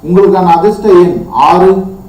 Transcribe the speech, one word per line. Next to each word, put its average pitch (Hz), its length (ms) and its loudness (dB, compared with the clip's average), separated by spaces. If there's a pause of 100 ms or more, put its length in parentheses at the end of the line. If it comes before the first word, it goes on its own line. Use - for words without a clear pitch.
உங்களுக்கான 185 360 2
அதிர்ஷ்ட 170 440 0
எண் 175 420 2
ஆறு 185 540 0 (240)